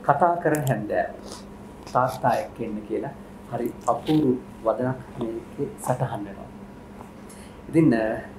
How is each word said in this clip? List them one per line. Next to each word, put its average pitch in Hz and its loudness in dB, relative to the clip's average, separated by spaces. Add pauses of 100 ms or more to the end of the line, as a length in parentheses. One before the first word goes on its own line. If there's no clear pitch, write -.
කතා 170 6
කරන 151 2
හැන්දෑව. 104 2 (840)
තාත්තා 131 4
එක්ක - -4
ඉන්න 107 -4
කියලා 107 -4 (380)
හරි 120 -2 (140)
අපූර්ව 131 4 (260)
වදනක් 123 2 (200)
මේකේ 117 -4 (140)
සටහන් 123 0
වෙනවා. 98 -12 (1200)
ඉතින්, 147 8
අ, 113 4 (360)